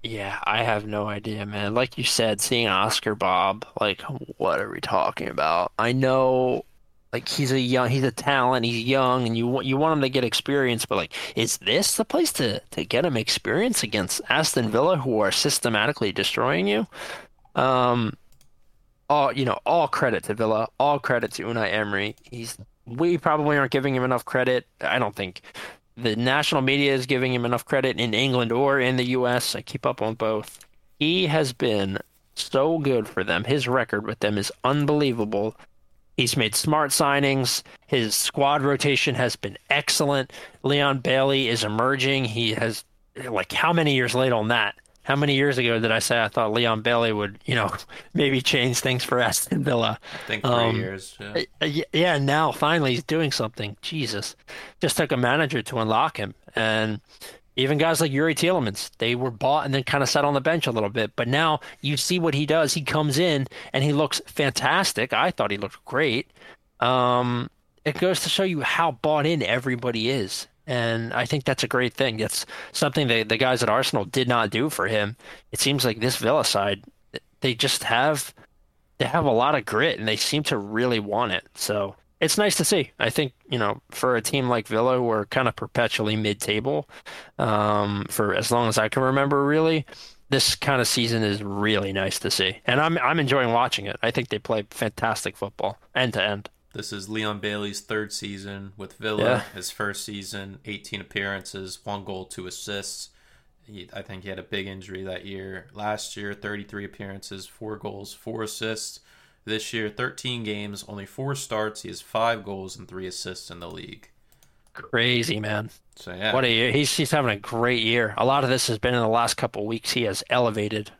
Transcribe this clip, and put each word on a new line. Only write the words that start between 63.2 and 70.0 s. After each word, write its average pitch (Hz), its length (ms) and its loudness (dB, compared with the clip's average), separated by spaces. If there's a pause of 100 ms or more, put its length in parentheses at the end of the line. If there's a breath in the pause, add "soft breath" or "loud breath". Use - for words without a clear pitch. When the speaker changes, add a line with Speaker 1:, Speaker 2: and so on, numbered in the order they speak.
Speaker 1:
and 135 100 2
he 147 100 2
looks 147 320 0
fantastic. 135 880 0
I 139 160 2
thought 104 220 -2
he 101 60 -2
looked - 280 -8
great. 131 460 0 (480 loud breath)
Um, 123 720 2 (340)
it 151 140 -2
goes 185 220 0
to 165 80 -2
show - 140 0
you 170 180 0
how 160 320 0
bought 151 340 2
in 156 160 2
everybody 120 640 0